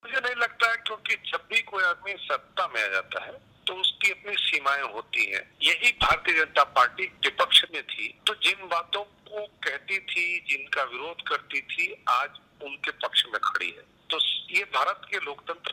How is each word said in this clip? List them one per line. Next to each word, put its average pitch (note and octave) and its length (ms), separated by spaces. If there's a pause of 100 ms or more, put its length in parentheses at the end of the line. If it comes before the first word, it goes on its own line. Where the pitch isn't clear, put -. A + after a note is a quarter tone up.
मुझे C4 200
नहीं B3 100
लगता A#3 340
है, A#3 60 (100)
क्योंकि A3 280
जब - 240
भी A3 240
कोई G3 220
आदमी F#3+ 340
सत्ता D3+ 580
में A2+ 80
आ G#2 40
जाता F#2+ 380
है - 60 (360)
तो F#3+ 60
उसकी F#3+ 380
अपनी G3+ 260
सीमाएं C#3 460
होती A2 420
हैं। G2 160 (220)
यही F3 280
भारतीय E3 440
जनता D#3 280
पार्टी B2+ 400
विपक्ष - 720
में D3 100
थी - 440
तो G#3+ 60
जिन F#3+ 340
बातों F3 360
को G#3 420
कहती D#3+ 520
थी, F3+ 520
जिनका C#3 340
विरोध C3+ 440
करती C#3+ 340
थी, - 340 (140)
आज C3 200 (340)
उनके C#3+ 280
पक्ष - 340
में G#2+ 180
खड़ी - 240
है। - 160 (260)
तो D#3+ 80 (400)
ये G3 60
भारत F#3 380 (100)
के G3+ 60
लोकतंत्र C#3+ 560